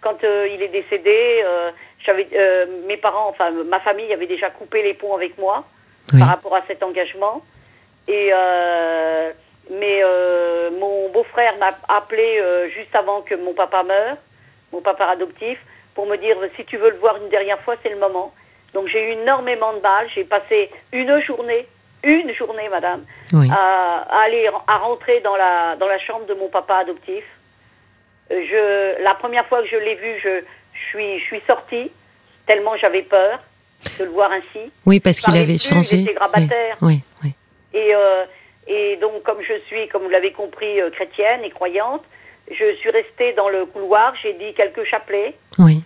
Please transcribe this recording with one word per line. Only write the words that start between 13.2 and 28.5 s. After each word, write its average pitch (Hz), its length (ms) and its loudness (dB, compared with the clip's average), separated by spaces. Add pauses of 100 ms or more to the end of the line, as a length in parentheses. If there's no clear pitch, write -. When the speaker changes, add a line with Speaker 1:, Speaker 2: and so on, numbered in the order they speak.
Speaker 1:
que 202 140 -6
mon 180 180 -6
papa 185 300 0
meure, 202 340 0 (540)
mon 175 100 -10
papa 190 260 0
adoptif, 185 500 -4 (380)
pour 202 100 -4
me 208 120 -2
dire, « 208 200 0 (180)
Si - 100 -14
tu - 120 -10
veux 220 140 -4
le 190 60 -14
voir 214 200 2
une 208 120 -12
dernière 202 320 -2
fois, 240 200 -4
c'est 233 80 -4
le 208 100 -10
moment. » 190 340 -2 (400)
Donc 196 140 -4
j'ai 220 220 -2
eu - 40 -6
énormément 240 600 -2
de 208 80 -8
mal. 202 320 2
J'ai 196 100 -4
passé 202 460 0 (220)
une 254 320 2
journée, 240 420 -4 (380)
une 302 320 2
journée, 214 340 -8
madame, 180 340 -4 (300)
Speaker 2:
Oui. 143 180 6
Speaker 1:
à, 185 580 2
à 214 160 4
aller, 226 220 2 (200)
à 214 100 4
rentrer 240 440 0
dans 202 140 0
la, 175 420 2
dans 190 100 0
la 196 120 0
chambre 220 280 -10
de 202 80 -4
mon 190 140 -6
papa 185 280 0
adoptif. 185 460 -6 (1080)
Euh, 180 160 -2
je, 202 560 0